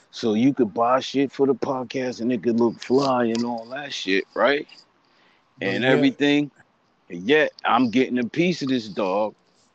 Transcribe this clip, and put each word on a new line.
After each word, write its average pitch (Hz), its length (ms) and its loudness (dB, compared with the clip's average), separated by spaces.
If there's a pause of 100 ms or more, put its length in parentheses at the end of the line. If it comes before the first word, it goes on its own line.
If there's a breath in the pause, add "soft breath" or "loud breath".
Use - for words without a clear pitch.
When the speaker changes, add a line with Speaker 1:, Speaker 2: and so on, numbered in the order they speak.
(100)
Speaker 1:
So 110 240 -2
you 123 180 4
could 117 220 0
buy 120 260 2
shit 131 320 -2
for 139 140 0
the 135 80 2
podcast 127 680 -4
and 117 120 -2
it 117 100 -2
could 117 180 0
look 117 200 2
fly 127 460 2
and 113 180 -2
all 120 260 -8
that 135 240 -12
shit, 95 300 -2 (100)
right? 135 320 2 (920 soft breath)
Speaker 2:
But 90 100 -6
Speaker 1:
And 98 160 -2
Speaker 2:
yet 131 80 4
Speaker 1:
everything. 143 580 2 (580)
And 90 140 -12
yet 139 300 2 (120)
I'm 117 260 2
getting 120 280 0
a 123 80 -2
piece 165 360 0
of 139 60 -2
this, 120 200 -2
dog. 101 460 -2 (400)